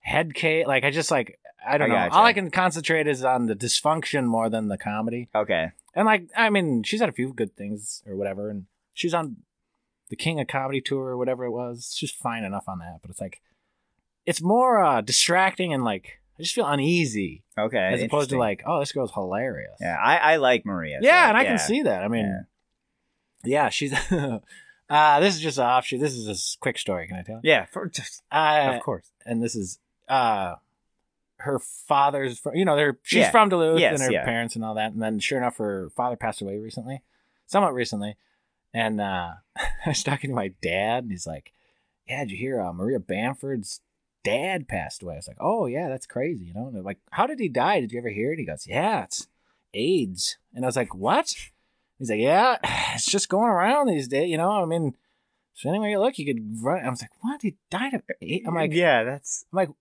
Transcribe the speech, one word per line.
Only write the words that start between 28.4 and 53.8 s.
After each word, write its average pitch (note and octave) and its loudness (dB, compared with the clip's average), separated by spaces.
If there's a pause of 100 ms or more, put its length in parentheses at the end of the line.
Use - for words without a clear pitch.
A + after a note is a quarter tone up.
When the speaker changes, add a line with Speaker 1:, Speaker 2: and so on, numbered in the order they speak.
Speaker 2:
of A#2+ -8
course. G#2 -6 (160)
Speaker 1:
and A#2 -2
this A2+ -4
is, F#2+ -8 (280)
uh, A2 0 (840)
her C#3 -2
father's, C#3 0
fr-, - -8
you F#3 2
know, D#3 4
they're, C#3+ 4
she's - 2
Speaker 2:
Yeah. G#2 6
Speaker 1:
from G#3+ 8
Duluth E3 4
Speaker 2:
Yes, C#3+ 4
Speaker 1:
and C3+ 0
her B2 2
Speaker 2:
yeah. F#2 2
Speaker 1:
parents A#2 -2
and A2+ -6
all A2 -4
that. G#2+ -2
And A2 -4
then A2 -2
sure C3+ -2
enough, B2 -2
her G2 -4
father B2 -2
passed A2 -6
away G2+ -6
recently, A2+ -12 (460)
somewhat F#3+ 2
recently. G#2 -4 (580)
And, A2 0
uh, F#2 -4 (120)
<laughs> - -20
I - -2
was D3 -2
talking C#3 -4
to C3 -4
my G2+ -2 (120)
dad G2+ 0
and A2+ -8
he's F3 -8
like, - -12 (560)
"Yeah, C3 -6
did A2+ -6
you F#2+ -10
hear, B2+ -4
uh, F2+ -4
Maria G#2+ -2
Bamford's C3 -6 (420)
dad C#3+ -2
passed E2+ -8
away?" E2+ -10
I C#2+ -12
was - -16
like, - -20
"Oh, G3 -2
yeah, D3 -4
that's C3 -10
crazy." B2+ -6
You E2+ -16
know, A2 -8
and B2+ -12
they're G2 -8
like, F#2+ -8 (140)
"How G3+ 0
did C#4 -6
he G3+ -2
die? C#3+ 2
Did A2 -6
you A#2+ -6
ever A#2+ -6
hear A2 -4
it?" E3 -8
He B2 -8
goes, D#2 -10
"Yeah, D3+ -2
it's - -10 (480)
aids." A2+ -2 (180)
And B2 -4
I - 2
was - -2
like, A#2 -2
"What?" A#2 0 (640)
He's B2 -6
like, G#2+ 0
"Yeah, F#3+ 4
<sighs> - -4
it's A#2 -4
just G3+ 0
going G#3 2
around A3+ 4